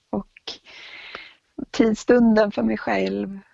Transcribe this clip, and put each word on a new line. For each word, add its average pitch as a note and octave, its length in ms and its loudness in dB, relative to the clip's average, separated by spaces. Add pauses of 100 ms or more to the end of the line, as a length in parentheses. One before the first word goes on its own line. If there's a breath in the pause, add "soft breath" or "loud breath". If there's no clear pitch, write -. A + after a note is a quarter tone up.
och G3+ 180 -6 (1400 loud breath)
tidsstunden A3+ 800 4
för A#3+ 120 -4
mig A3 140 0
själv, G3 640 -4 (140)